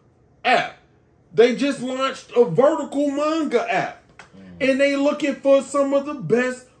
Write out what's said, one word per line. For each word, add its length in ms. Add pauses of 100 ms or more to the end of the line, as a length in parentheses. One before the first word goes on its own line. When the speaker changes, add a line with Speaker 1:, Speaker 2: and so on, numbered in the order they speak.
(440)
Speaker 1:
app. 340 (560)
They 220
just 260
launched 540
a 100
vertical 680
manga 600
app. 320 (160)
Speaker 2:
Mm. 520
Speaker 1:
And 100
they 140
looking 400
for 260
some 320
of 120
the 100
best 520 (120)